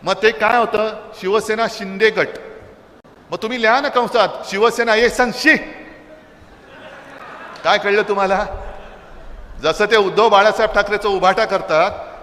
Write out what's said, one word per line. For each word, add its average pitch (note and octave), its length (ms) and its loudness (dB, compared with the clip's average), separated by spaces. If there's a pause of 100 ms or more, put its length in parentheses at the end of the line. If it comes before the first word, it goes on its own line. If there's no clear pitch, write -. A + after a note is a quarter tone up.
मग F#3+ 200 -2
ते G#3+ 80 4
काय A3+ 280 0
होतं, A3 520 -2 (100)
शिवसेना G#3+ 500 -2
शिंदे G3 400 0
गट. F3+ 160 0 (1040)
मग E3 120 -8
तुम्ही A#3 200 -4
लिहा A3+ 180 4
ना C#4+ 80 -2
कंसात, A#3 400 2 (220)
शिवसेना A3+ 440 2
ए A3+ 140 4
संशी. B3+ 480 2 (2000)
काय G3 140 2
कळलं G3+ 240 0
तुम्हाला? G3 440 0 (1160)
जसं D#3+ 240 2
ते A3 100 2
उद्धव G3+ 320 4
बाळासाहेब G#3+ 460 4
ठाकरेचं G3+ 340 0
उभाटा F#3+ 360 2
करतात F#3 460 0 (320)